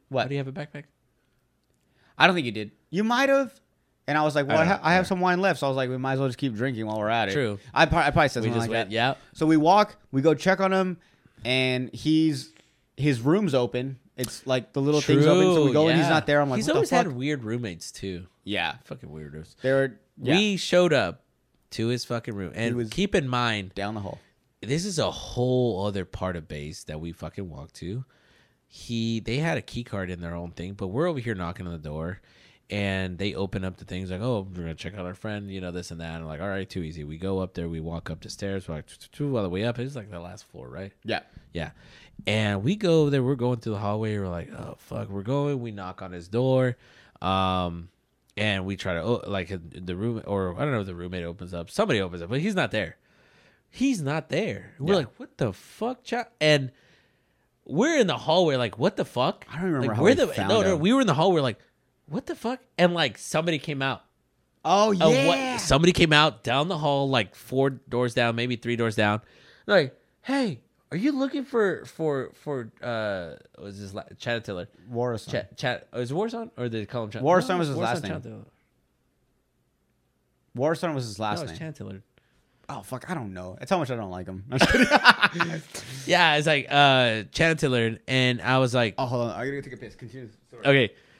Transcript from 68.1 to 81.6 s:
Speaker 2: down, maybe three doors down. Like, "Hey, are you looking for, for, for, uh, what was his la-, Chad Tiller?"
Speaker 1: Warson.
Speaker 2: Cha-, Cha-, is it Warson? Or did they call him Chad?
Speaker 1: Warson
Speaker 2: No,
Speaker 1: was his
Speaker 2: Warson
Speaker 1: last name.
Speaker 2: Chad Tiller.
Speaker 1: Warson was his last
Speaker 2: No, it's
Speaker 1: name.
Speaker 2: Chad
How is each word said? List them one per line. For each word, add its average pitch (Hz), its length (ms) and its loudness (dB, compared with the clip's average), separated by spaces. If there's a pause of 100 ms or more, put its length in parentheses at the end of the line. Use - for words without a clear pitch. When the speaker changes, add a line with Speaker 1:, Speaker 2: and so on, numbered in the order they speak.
Speaker 2:
down, 117 220 2
maybe 120 200 -2
three 120 200 -4
doors 113 200 0
down. 107 260 2 (440)
Like, 175 300 4 (260)
"Hey, 254 380 -2 (320)
are 151 60 -4
you 254 160 0
looking 262 320 -2
for, 202 400 0
for, 139 500 -4
for, 127 340 -8 (140)
uh, 101 520 -4 (200)
what 65 100 -20
was 98 120 -14
his 98 160 -12
la-, 101 100 -10 (160)
Chad 117 260 -4
Tiller?" 95 220 -8 (240)
Speaker 1:
Warson. 120 400 -4
Speaker 2:
Cha-, - 240 -6
Cha-, - 420 -6
is 123 140 -4
it - 20 -6
Warson? 226 440 -6
Or 120 120 -6
did 113 40 -8
they 107 120 -4
call 117 200 -6
him 104 60 -10
Chad? 110 120 -8
Speaker 1:
Warson 175 260 4
Speaker 2:
No, 180 100 0
Speaker 1:
was 165 100 0
his 131 80 -4
Speaker 2:
Warson - 40 -2
Speaker 1:
last 120 220 -2
name. - 80 -6
Speaker 2:
Chad 131 120 -8
Tiller. 107 220 -16 (2000)
Speaker 1:
Warson 160 360 0
was 131 120 -4
his 104 140 -12
last 107 180 -2
Speaker 2:
No, 160 60 -6
it's 101 100 -10
Speaker 1:
name. 85 60 -12
Speaker 2:
Chad 160 160 -12